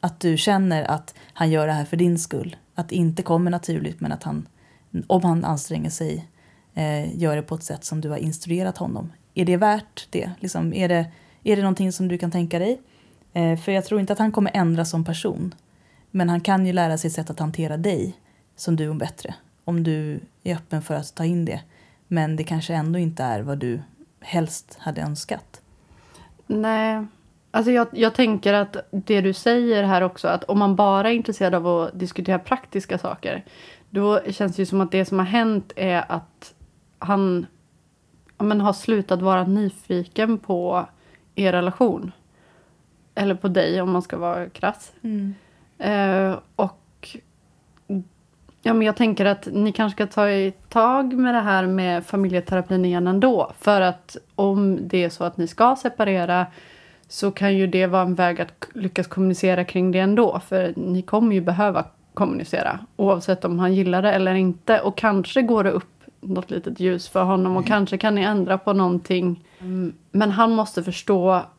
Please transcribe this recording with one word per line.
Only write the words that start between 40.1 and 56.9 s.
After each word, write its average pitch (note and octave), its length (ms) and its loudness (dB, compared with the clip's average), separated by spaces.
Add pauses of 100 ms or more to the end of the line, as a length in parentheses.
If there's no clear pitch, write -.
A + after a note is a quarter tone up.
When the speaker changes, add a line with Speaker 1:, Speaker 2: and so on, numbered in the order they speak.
Speaker 2:
på F3+ 480 -2 (480)
er F#3+ 180 2
relation. F3+ 600 0 (1000)
Eller G3 200 0
på F3+ 140 -2
dig, F3 340 2
om F#3 100 0
man F3+ 100 0
ska - 160 -8
vara F3 300 -4
krass. - 440 -6 (100)
Speaker 1:
Mm. G3+ 320 -4 (440)
Speaker 2:
Eh, F#3+ 600 0 (180)
och - 520 -6 (1500)
ja, A3+ 120 2
men A3 80 4
jag G#3+ 140 2
tänker G#3 280 2
att G3 280 0
ni G#3 200 0
kanske G#3 240 -2
ska G#3 180 -2
ta G#3 160 4
i G3 220 0 (160)
tag B3+ 440 4
med B3+ 220 2
det A#3 60 4
här F#3+ 260 2
med F#3 400 0
familjeterapin F3+ 800 0
igen F3+ 220 2
ändå. G3 520 2
För G#3 220 4
att F3+ 360 0 (180)
om G3 440 2 (100)
det F3+ 160 2
är E3+ 60 0
så E3+ 140 -6
att E3+ 120 -4
ni E3+ 100 -2
ska A#3+ 300 4
separera F3+ 680 0 (640)